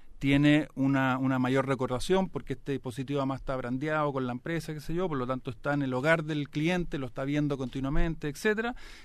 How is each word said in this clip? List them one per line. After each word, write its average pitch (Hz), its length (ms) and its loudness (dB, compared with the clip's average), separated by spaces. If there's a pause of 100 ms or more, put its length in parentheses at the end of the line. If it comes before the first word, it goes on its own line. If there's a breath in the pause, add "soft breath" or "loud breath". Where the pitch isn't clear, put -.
(200 soft breath)
tiene 147 560 6
una, 135 420 2
una 131 220 2
mayor 131 260 4
recordación 135 600 0
porque - 240 -8
este 139 220 -6
dispositivo 135 480 -4
además 135 180 -2
está 135 160 -4
brandeado 143 560 -2
con 131 160 -2
la 127 60 -2
empresa, 160 400 -6
qué 151 80 -10
sé 156 120 -6
yo, 185 140 0
por 156 100 -2
lo 123 80 0
tanto 131 240 -4
está 143 240 -2
en 147 80 2
el 131 120 0
hogar 156 320 2
del 147 240 -4
cliente, 160 480 0
lo 135 100 -4
está 127 160 -8
viendo 143 340 0
continuamente, 143 680 0
etcétera, 214 480 0 (280 loud breath)